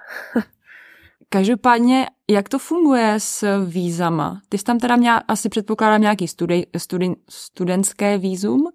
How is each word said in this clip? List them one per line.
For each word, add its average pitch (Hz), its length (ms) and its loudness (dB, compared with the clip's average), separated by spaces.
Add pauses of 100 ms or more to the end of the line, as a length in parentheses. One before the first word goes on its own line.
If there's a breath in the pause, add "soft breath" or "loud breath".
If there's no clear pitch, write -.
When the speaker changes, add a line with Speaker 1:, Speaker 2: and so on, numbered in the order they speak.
(340 loud breath)
Speaker 1:
<laughs> 226 100 0 (840 loud breath)
Speaker 2:
Každopádně, 240 800 2 (240)
jak 202 180 2
to 277 100 -4
funguje 269 600 2
s 202 460 -2
vízama? 170 840 -4
Ty 202 100 -4
jsi - 60 -10
tam 240 140 0
teda 240 180 0
měla, 240 200 4 (120)
asi 220 200 -2
předpokládám, 214 520 2
nějaký 208 260 2
studi-, 175 400 -2 (100)
studi-, 180 400 -4 (120)
studentské 190 920 -2
vízum, 190 420 -2 (140)